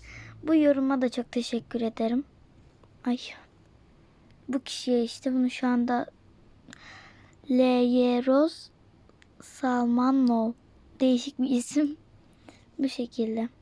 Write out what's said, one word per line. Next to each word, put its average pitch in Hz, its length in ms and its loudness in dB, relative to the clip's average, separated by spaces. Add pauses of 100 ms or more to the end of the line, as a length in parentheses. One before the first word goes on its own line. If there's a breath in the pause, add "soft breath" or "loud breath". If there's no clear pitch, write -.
(440 loud breath)
bu 320 120 2
yoruma 277 460 4
da 254 80 0
çok 240 220 -8
teşekkür 240 500 -4
ederim. 226 420 -2 (840)
Ay, 247 120 -2 (1300)
bu 254 120 -4
kişiye 247 440 -2
işte 254 300 -6
bunu 254 160 2
şu - 180 -4
anda 240 380 0 (1400 loud breath)
L 254 100 4 (240)
Y 247 420 2
Rose 277 460 0 (720)
Salmanov. 247 1080 0 (480)
Değişik 254 400 0
bir 254 100 0
isim. 285 480 0 (800 soft breath)
Bu 269 100 0
şekilde. 226 600 -4 (120)